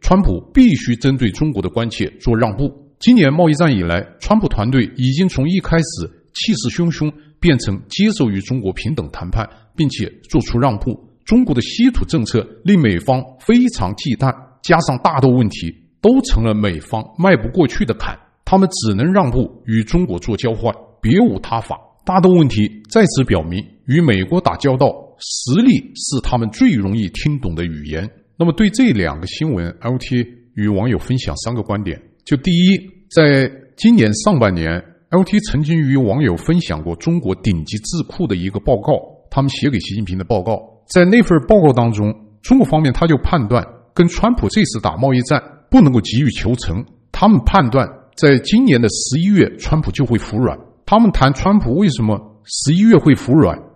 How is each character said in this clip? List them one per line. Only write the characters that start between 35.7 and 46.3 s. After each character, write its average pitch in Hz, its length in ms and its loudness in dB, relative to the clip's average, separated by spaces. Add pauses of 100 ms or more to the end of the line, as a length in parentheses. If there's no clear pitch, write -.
与 139 180 0
网 127 260 0
友 101 140 0
分 160 260 0
享 78 200 -6
过 82 140 -6
中 170 240 -4
国 92 160 -4
顶 87 300 -4
级 104 120 -10
智 151 300 -6
库 - 180 -6
的 104 100 -2
一 87 140 -6
个 98 100 -8
报 127 180 -2
告， 117 220 -2 (300)
他 - 120 -2
们 139 80 0
写 - 200 -4
给 123 100 -2
习 95 160 -10
近 107 100 -6
平 92 120 -8
的 95 60 -6
报 98 180 -2
告。 104 180 -4 (300)
在 180 140 4
那 208 180 4
份 175 160 2 (100)
报 214 140 6
告 147 120 4
当 117 180 0
中， 107 220 -2 (280)
中 262 160 4
国 247 80 4
方 156 160 0
面 139 120 2
他 170 120 0
就 160 120 2
判 123 300 0
断， 117 160 0 (300)
跟 170 140 4
川 226 280 0
普 - 140 -2
这 214 160 0
次 - 140 -6
打 80 180 -4
贸 135 160 0
易 127 80 2
战 131 200 -2 (280)
不 262 120 6
能 147 100 6
够 123 100 2
急 107 180 -2
于 143 120 2